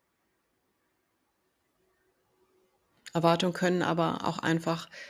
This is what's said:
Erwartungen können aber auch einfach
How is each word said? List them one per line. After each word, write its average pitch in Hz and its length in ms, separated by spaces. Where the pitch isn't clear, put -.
Erwartungen 170 400
können 180 260
aber 165 460
auch 165 140
einfach 165 500